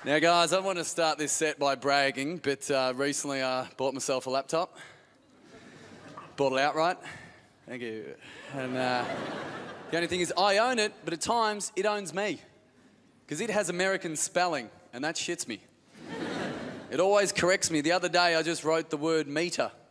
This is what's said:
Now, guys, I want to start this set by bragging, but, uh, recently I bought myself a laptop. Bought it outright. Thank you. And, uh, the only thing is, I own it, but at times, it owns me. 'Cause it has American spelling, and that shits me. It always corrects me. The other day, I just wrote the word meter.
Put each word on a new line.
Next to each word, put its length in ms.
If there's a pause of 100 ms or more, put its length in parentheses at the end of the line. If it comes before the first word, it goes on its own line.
Now, 140
guys, 340
I 80
want 180
to 60
start 340
this 140
set 260
by 160
bragging, 640
but, 320
uh, 260
recently 460
I 340
bought 180
myself 320
a 40
laptop. 460 (1600)
Bought 160
it 80
outright. 380 (680)
Thank 160
you. 320 (400)
And, 220
uh, 280 (880)
the 60
only 100
thing 140
is, 160
I 220
own 200
it, 140 (120)
but 100
at 60
times, 560
it 100
owns 280
me. 260 (840)
'Cause 140
it 100
has 180
American 460
spelling, 560 (220)
and 100
that 140
shits 320
me. 120 (1300)
It 100
always 320
corrects 380
me. 100
The 120
other 160
day, 280
I 60
just 200
wrote 280
the 60
word 300
meter. 460 (180)